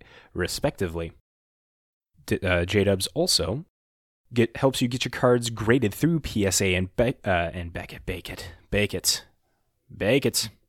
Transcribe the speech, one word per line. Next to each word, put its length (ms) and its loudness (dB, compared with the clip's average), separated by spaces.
respectively. 800 -4
D-, 140 -2
uh, 240 2
J-Dubs 500 2
also 500 -2
get, 240 2
helps 260 2
you 60 2
get 160 -4
your 60 -6
cards 400 2
graded 440 2
through 240 2
P 260 -2
S 160 2
A 140 2
and 220 -2
Be-, 180 2
uh, 300 0
and 180 -8
Beckett, 320 -12
Beckett, 460 -10
Beckett, 520 0
Beckett. 640 0